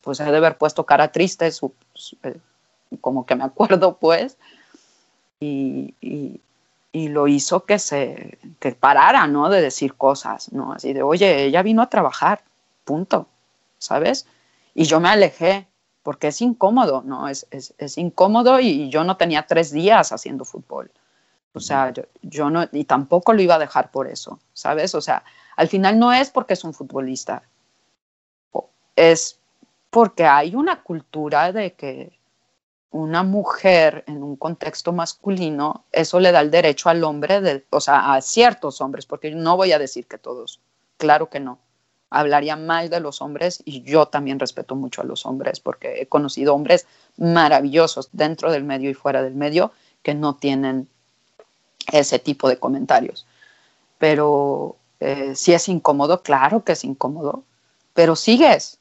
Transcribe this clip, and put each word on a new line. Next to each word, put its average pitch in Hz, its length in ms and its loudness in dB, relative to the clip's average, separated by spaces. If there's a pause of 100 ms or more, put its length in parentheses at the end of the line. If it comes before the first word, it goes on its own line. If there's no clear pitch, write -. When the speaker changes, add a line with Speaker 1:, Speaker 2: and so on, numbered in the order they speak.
Speaker 1:
pues 139 180 -8
he 147 40 -6
de 151 140 0
haber 160 200 2
puesto 151 280 -2
cara 151 260 4
triste, 165 400 0
su, - 220 -10 (200)
su, - 300 -20
eh, 131 140 -12 (640)
como 131 260 -4
que 127 100 -2
me 131 80 -4
acuerdo, 185 540 2
pues, 165 400 0 (1000)
y, 135 600 -6
y, - 400 -10 (520)
y 156 160 -4
lo 147 200 2
hizo 143 360 2
que 202 140 2
se, - 600 -6 (220)
que 127 120 -4
parara, 156 540 6
¿no? 147 220 0
De 196 120 4
decir 135 340 -2
cosas, 135 580 -2
¿no? 135 200 -10
Así - 200 -10
de, 135 100 -4
"Oye, 160 420 2
ella 156 180 2
vino 220 200 2
a 262 80 -2
trabajar, 175 520 0 (420)
punto", 165 420 -4 (520)
¿sabes? 180 480 -2 (480)
Y 165 100 0
yo 156 160 2
me 175 80 2
alejé, 196 580 2 (360)
porque 143 260 -6
es 147 140 -6
incómodo, 214 640 0
¿no? 135 240 -8
Es, - 220 -12
es, - 280 -18
es 147 200 -10
incómodo 220 600 2
y, 247 80 2
y 143 220 -2
yo 156 140 0
no 185 120 -2
tenía 160 300 0
tres 165 260 0
días 175 400 4
haciendo 127 320 -10
fútbol. - 460 -16 (640)
O - 60 -14
sea, 135 300 -2
Speaker 2:
Ujú. 120 40 -16
Speaker 1:
yo, - 80 -10 (200)
yo 147 280 -4
no, 165 220 -2
y 143 120 -6
tampoco 147 500 2
lo 202 80 2
iba 175 140 4
a - 40 0
dejar - 300 -4
por 135 180 -6
eso, - 320 -16 (140)
¿sabes? 156 400 -4
O 151 80 -2
sea, - 220 -4 (320)
al 165 120 2
final 196 300 2
no 240 140 4
es 262 180 2
porque 226 240 -2
es 180 100 -8
un 160 100 -10
futbolista, 131 680 -8 (1120)
o-, - 160 -8 (280)
es 165 420 4 (520)
porque 220 340 2
hay 151 300 4
una 311 280 -2
cultura 156 680 -4
de 202 220 -6
que 131 440 -14 (720)
una 160 320 -4
mujer 180 840 2
en 147 160 -12
un 143 140 -10
contexto 160 560 -8
masculino, 165 1000 -6
eso 170 280 0
le 185 120 4
da 165 80 6
el 151 100 0
derecho 165 400 2
al 165 140 2
hombre, 151 360 -2
de, 147 300 -2
o 147 100 0
sea, 139 340 2
a 135 80 2
ciertos - 580 0
hombres, 143 260 -10
porque 151 260 -10
no 165 240 0
voy 185 160 2
a 151 60 2
decir 131 280 -6
que 107 120 -18
todos, 123 420 -16 (380)
claro 151 320 2
que 143 100 -10
no. 127 180 -12 (520)
Hablaría 147 460 0
mal 165 340 -4
de 170 100 -4
los 143 220 -12
hombres 147 420 -8
y 139 180 -14
yo 147 240 2
también 139 340 -6
respeto 131 360 -8
mucho 131 260 -10
a - 20 -6
los 127 220 -10
hombres 135 340 -6
porque - 420 -10
he 135 60 -10
conocido 143 460 0
hombres 156 320 2 (300)
maravillosos 151 960 2
dentro 160 400 -2
del 143 120 -2
medio 139 260 -4
y 135 40 -6
fuera 135 280 -2
del 131 120 -6
medio 151 380 0 (300)
que 147 120 -4
no 147 220 -2
tienen 135 520 -4 (1040)
ese 143 260 2
tipo 139 300 -2
de 127 100 2
comentarios. 131 680 -2 (720)
Pero, 147 800 0 (240)
eh, 139 340 -4
si - 200 2
es 170 140 0
incómodo, 151 540 0
claro 151 420 2
que 185 80 0
es 151 120 -4
incómodo, 147 600 -8 (500)
pero 165 220 4
sigues. 240 640 4